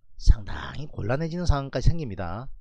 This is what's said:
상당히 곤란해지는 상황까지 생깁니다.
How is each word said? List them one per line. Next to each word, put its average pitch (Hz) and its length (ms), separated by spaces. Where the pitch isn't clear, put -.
상당히 90 720
곤란해지는 160 580
상황까지 139 440
생깁니다. 110 580